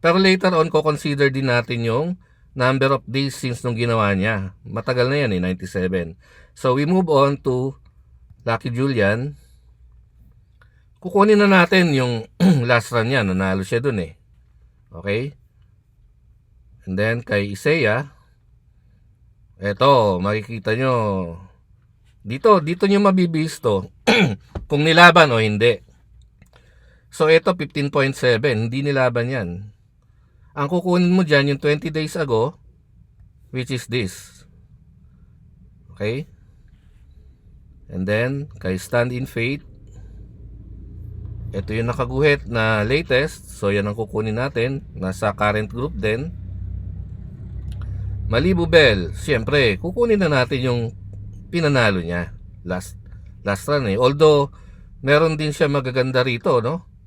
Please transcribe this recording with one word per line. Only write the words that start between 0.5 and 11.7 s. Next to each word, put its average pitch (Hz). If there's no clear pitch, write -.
on, 160
ko-consider 147
din 135
natin 120
yung 117
number 135
of 135
days 135
since 123
nung 120
ginawa 113
niya. 95
Matagal 120
na 143
yan 107
eh, 90
ninety-seven. 90
So, 127
we 147
move 180
on 139
to 131
Lucky 117
Julian. 120
Kukunin 202
na 202
natin 180